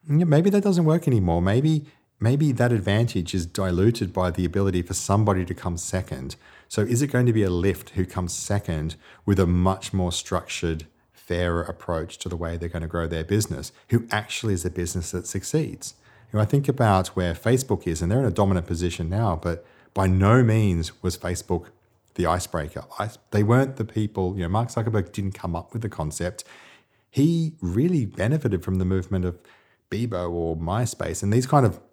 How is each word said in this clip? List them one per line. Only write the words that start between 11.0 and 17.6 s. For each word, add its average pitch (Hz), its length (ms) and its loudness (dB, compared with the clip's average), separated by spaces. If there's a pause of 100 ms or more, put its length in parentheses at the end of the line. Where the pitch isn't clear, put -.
fairer 87 480 -2
approach 80 560 -6
to - 100 -10
the 87 80 -6
way 82 200 -6
they're 82 120 -6
gonna 80 180 -6
grow 82 200 -2
their 80 180 -4
business, 101 480 -2 (160)
who 113 220 0
actually 107 420 -4
is 92 140 -2
a 90 40 -2
business 87 400 -6
that 90 160 -6
succeeds? - 680 -6 (360)
You 104 80 0
know, 107 40 4
I 107 40 4
think 143 220 2
about 107 400 4
where 90 240 -2
Facebook 117 540 0